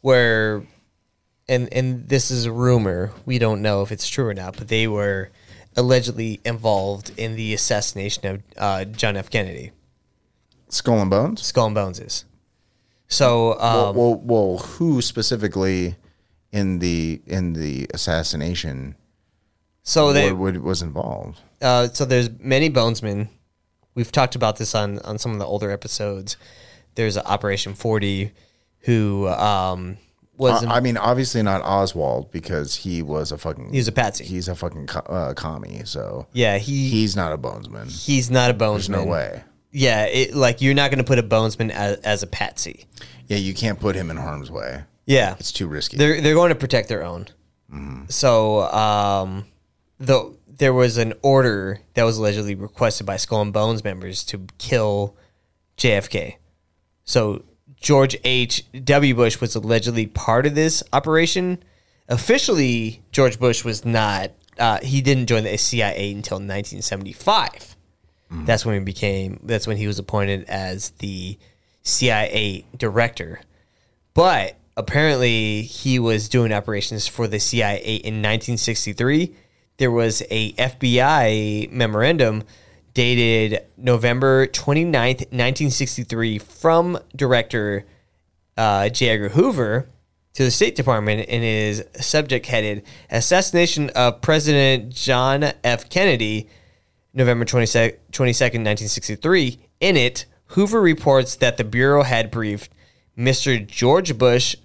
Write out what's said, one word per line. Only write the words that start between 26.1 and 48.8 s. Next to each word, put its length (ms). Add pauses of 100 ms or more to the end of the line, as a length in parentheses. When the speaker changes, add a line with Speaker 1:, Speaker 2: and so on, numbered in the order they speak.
Speaker 1:
There's 220
Operation 580
forty, 560 (480)
who, 480
um, 720 (380)
was 280
Speaker 2:
I, 20
Speaker 1:
in 60
Speaker 2:
I 80
mean, 180
obviously 460
not 180
Oswald, 680
because 440
he 280
was 280
a 60
fucking 340
Speaker 1:
He 60
was 100
a 40
patsy. 340
Speaker 2:
he's 220
a 80
fucking 320
co-, 140
uh, 340
commie, 500
so 480
Speaker 1:
Yeah, 240
he 320
Speaker 2:
he's 260
not 160
a 60
Bonesman. 540
Speaker 1:
He's 400
not 180
a 40
Speaker 2:
There's 360
no 160
Speaker 1:
Bonesman. 40
Speaker 2:
way. 340 (280)
Speaker 1:
Yeah, 340
it, 300
like, 260
you're 140
not 160
gonna 120
put 160
a 40
Bonesman 480
as, 280
as 240
a 40
patsy. 580 (420)
Speaker 2:
Yeah, 100
you 180
can't 240
put 160
him 160
in 60
harm's 340
way. 320 (220)
Speaker 1:
Yeah. 340
Speaker 2:
It's 120
too 160
risky. 300
Speaker 1:
They're, 240
they're 140
going 140
to 60
protect 340
their 140
own. 240 (460)
Speaker 2:
Mm-hmm. 360
Speaker 1:
So, 520 (100)
um, 720 (540)